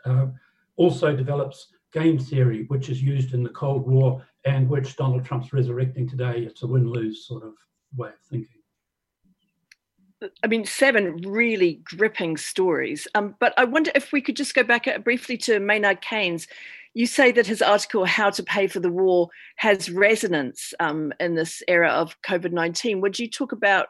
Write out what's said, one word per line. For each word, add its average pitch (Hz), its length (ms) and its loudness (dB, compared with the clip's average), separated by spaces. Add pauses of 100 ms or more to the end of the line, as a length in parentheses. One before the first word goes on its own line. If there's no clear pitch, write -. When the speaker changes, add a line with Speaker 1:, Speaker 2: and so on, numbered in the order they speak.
Speaker 1:
uh, 127 220 2 (500)
also 170 380 2
develops 139 540 -4 (240)
game 160 260 2
theory, 123 500 0
which 135 200 -4
is 131 140 -4
used 131 320 0
in 123 80 0
the 120 80 -4
Cold 139 360 -4
War 131 380 2 (200)
and 135 240 2
which 143 280 -2
Donald 127 280 0
Trump's - 280 -6
resurrecting 127 560 -2
today. 123 320 -4
It's - 220 -10
a 120 40 -6
win-lose 117 600 -2
sort 110 180 -14
of 110 80 -16 (420)
way 120 140 -8
of - 120 -20 (100)
thinking. 117 180 -8 (1900)
Speaker 2:
I 226 40 -2
mean, 220 180 0
seven 208 520 2 (100)
really 196 580 0
gripping 180 520 -2
stories. 151 800 -2
Um, 208 260 -2
but 240 160 2
I 254 80 6
wonder 302 300 0
if - 180 0
we 277 100 0
could 240 140 -4
just - 180 -6
go 254 80 4
back, 240 260 2
uh, - 100 -4
briefly 240 400 -4
to 214 220 2
Maynard 202 400 2
Keynes. 180 460 -4 (480)
You 233 120 2
say 247 260 4
that 240 140 4
his 214 140 -4
article, 208 440 2
How 202 260 2
to 196 120 -6
Pay 196 260 0
for 190 120 -4
the 175 100 0
War, 180 380 4 (280)
has 190 340 0
resonance, 190 880 0
um, 156 420 -2
in 170 140 0
this 160 320 -4
era 170 220 4
of 160 340 -2
covid 175 300 -2
nineteen. 175 480 -2
Would 196 180 -2
you 233 100 -6
talk 262 240 -6
about 202 360 2